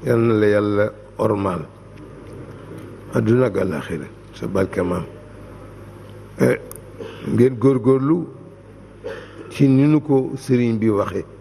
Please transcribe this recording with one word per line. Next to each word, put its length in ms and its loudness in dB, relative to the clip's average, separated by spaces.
Yal 160 4
na 140 4
la 120 4
Yàlla 460 4
ormaal. 480 0
Adduna 320 4
ak 100 -2
àllaaxira, 500 -4
sa 120 -10
barke 360 -2
maam. 240 -2
Eh, 200 2
ngeen 260 4
góorgóorlu 680 2
ci 160 4
ni 220 6
nu 120 6
ko 360 0
sëriñ 420 2
bi 120 2
waxee. 340 0